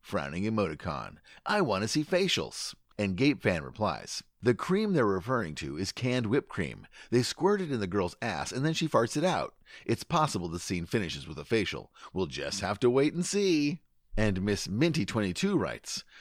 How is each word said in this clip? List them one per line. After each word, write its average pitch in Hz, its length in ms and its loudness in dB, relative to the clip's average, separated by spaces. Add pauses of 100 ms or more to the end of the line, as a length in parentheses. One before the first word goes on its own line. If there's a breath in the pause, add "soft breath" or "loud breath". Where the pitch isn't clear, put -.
Frowning 80 440 -4
emoticon. 80 720 -2 (280 loud breath)
I 208 160 2
wanna 107 280 2
see 151 160 0
facials." - 720 0 (200)
And 98 200 0
Gape 127 260 4
Fan 87 220 2
replies, 71 580 -4 (180)
"The 117 140 4
cream 202 380 0
they're 139 120 4
referring 95 520 0
to 71 200 -6
is 95 140 -4
canned 123 360 0
whipped 127 220 0
cream. 71 380 -6 (240 loud breath)
They 120 140 4
squirt 196 360 2
it 156 120 -4
in 113 80 -2
the 98 80 -2
girl's 90 340 0
ass 90 300 -2
and 131 120 -2
then 160 80 0
she 160 160 -2
farts - 280 2
it 151 80 0
out. 139 320 -2 (280 loud breath)
It's - 200 -2
possible 143 440 0
the 85 120 -4
scene 85 260 -2
finishes 73 400 -2
with 76 140 -10
a 71 40 -10
facial. - 480 -2 (200 loud breath)
We'll 90 140 0
just 71 340 -6
have 101 200 -2
to 123 100 6
wait 139 240 4
and 175 120 0
see." 170 540 2 (360)
And 104 260 2
Miss 101 260 0
Minty 135 360 2
twenty-two 117 540 0
writes, 67 460 -4 (160 loud breath)